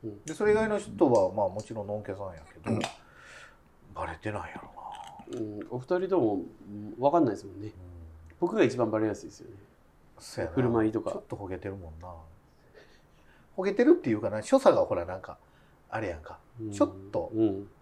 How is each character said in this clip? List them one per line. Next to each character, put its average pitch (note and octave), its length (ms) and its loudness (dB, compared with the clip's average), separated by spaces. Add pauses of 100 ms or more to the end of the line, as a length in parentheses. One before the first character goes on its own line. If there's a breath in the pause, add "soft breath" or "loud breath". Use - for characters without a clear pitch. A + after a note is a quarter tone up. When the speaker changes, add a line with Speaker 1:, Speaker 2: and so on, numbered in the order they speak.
Speaker 1:
う - 20 -6
ん。 G#2 180 -12
Speaker 2:
で、 D#3 80 -8
そ G#3 120 0
れ G#3+ 80 6
以 - 20 6
外 A3 140 4
の G#3 100 0
人 C3+ 320 2
は、 G2 200 6
ま G#2 120 2
あ F#2+ 60 2
も G2+ 120 -8
ち - 120 -12
ろ G#2+ 100 -6
ん G2 40 -8
の G#2 100 -4
ん G#2 60 -8
け G#2 100 -8
さ G2 100 -8
ん F#2+ 100 -10
や D2+ 80 -18 (100)
け - 160 -14
ど、 A#2 80 2
Speaker 3:
う A2 40 0
ん。 - 20 -2 (1120 loud breath)
Speaker 2:
バ - 140 -6
レ E2 100 -10
て G#2+ 140 -6
な G#2 80 -6
い - 120 -10
や - 80 -14
ろ - 60 -16
な。 - 160 -18 (520)
Speaker 1:
う - 60 -8
ん、 G#2+ 200 -8 (100)
お B2 100 -6
二 F3+ 200 0
人 F3+ 100 -2
と F#3 100 4
も、 G#2 220 2 (280)
う G#2 320 -10
ん、 - 0 -
わ C#3 80 6
か E3 120 6
ん - 20 6
な A#2+ 80 2
い G2 40 -2
で - 40 -10
す - 60 -16
も F#2+ 80 -12
ん G2 80 -14
ね。 G#2 60 -10
Speaker 2:
う - 20 -10
ん。 - 20 -16 (680)
Speaker 1:
僕 F3 140 0
が G#3 80 6
一 A#2+ 120 4
番 A#2 160 0
バ G#2+ 80 2
レ A2 80 2
や G2+ 80 -2
す - 80 -14
い - 60 -12
で - 20 -18
す - 100 -20
よ - 80 -18
ね。 - 60 -18 (640)
Speaker 2:
そ - 220 -10
う - 20 -2
や D#2+ 60 -4
な。 - 60 -6
Speaker 1:
振 C3+ 80 2
る A#2+ 60 4
舞 A2 200 4
い - 20 -4
と A2 80 0
か。 F#2+ 120 -4
Speaker 2:
ち G2 40 -4
ょ G2 40 -6
っ - 80 -16
と - 100 -8
ほ G2+ 100 -12
げ F#2 100 -6
て G2 120 -6
る G2 60 -6
も F2 220 -14
ん D#2+ 40 -16
な。 F2+ 120 -14 (1400 soft breath)
ほ F#3+ 80 -4
げ G3 100 2
て A#3 120 6
る D4+ 60 10
っ - 20 12
て - 160 2
い A2 40 4
う G#2 80 0
か G#2+ 80 0
な、 G#2+ 120 -4
所 C4+ 180 6
作 G3 160 8
が G2 80 4
ほ - 100 0
ら E2+ 120 -2
な F#2 120 -6
ん - 40 -12
か、 - 160 -16 (520 soft breath)
あ A2 120 -4
れ G2+ 80 -4
や E2 80 -6
ん D#2 40 -16
か。 - 180 -16 (200)
Speaker 1:
う A2 60 -10
ん。 G#2+ 60 -8
Speaker 2:
ち G2+ 100 0
ょ - 40 6
っ - 60 -8 (220)
と。 - 200 -4
Speaker 1:
う A2 80 2
ん。 G2+ 260 0 (140)